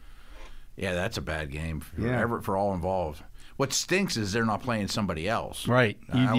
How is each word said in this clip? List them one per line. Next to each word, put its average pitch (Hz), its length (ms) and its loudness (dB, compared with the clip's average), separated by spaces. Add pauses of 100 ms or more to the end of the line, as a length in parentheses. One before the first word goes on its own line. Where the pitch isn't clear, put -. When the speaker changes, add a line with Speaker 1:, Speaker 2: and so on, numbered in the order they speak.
(760)
Speaker 1:
Yeah, 92 180 -2
that's 92 240 -2
a - 20 -2
bad 78 300 -4
game 78 300 -4
for - 200 -8
Speaker 2:
Yeah. 120 200 0
Speaker 1:
ever, 117 200 0
for 98 160 0
all 101 160 2
involved. 90 500 -2 (340)
What 135 160 0
stinks - 440 2
is 101 160 0
they're 113 140 4
not 104 160 0
playing 110 260 0
somebody 90 400 0
else. 101 380 -2
Speaker 2:
Right. 117 320 6 (140)
Speaker 1:
I - 40 4
Speaker 2:
You, 127 60 8
you 127 60 8 (100)